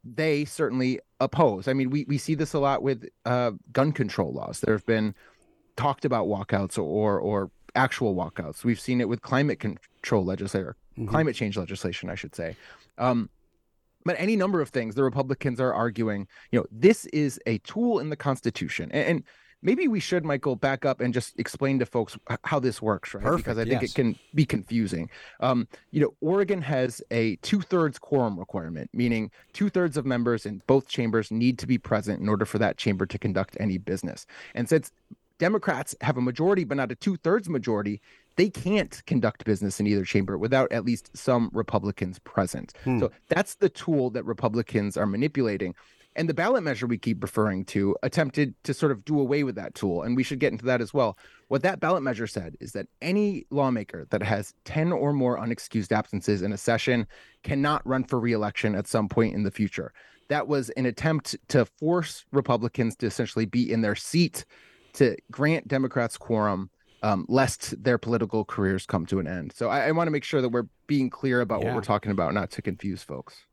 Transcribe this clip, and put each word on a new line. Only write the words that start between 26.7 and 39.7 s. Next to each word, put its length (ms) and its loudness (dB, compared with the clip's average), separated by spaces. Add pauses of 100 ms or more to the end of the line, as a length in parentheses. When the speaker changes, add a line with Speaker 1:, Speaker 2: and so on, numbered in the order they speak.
Speaker 1:
a 260 0
two-thirds 600 0
quorum 400 0
requirement, 540 -8
meaning 400 0 (220)
two-thirds 420 0
of 100 -2
members 400 0
in 220 -8
both 200 6
chambers 440 0
need 280 2
to 80 -6
be 100 2
present 420 0
in 80 -2
order 180 2
for 120 -4
that 180 2
chamber 300 0
to 120 -8
conduct 420 -2
any 180 0
business. 480 -6 (300)
And 120 -2
since 240 2 (460)
Democrats 640 0
have 160 0
a 40 0
majority, 440 2
but 100 -2
not 160 -2
a 40 -6
two-thirds 520 0
majority, 540 -2 (340)
they 140 4
can't 560 -2
conduct 380 0
business 380 0